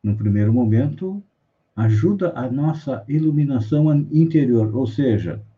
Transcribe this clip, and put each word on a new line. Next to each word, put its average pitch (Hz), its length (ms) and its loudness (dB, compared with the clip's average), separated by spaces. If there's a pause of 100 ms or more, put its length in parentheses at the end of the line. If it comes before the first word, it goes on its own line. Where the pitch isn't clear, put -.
no 104 140 -2
primeiro 104 360 2
momento, 147 680 0 (520)
ajuda 143 600 0
a 123 160 -6
nossa 139 580 -4
iluminação 147 800 0
an-, 147 220 2
interior, 139 640 2
ou 127 120 -2
seja 107 560 -2 (160)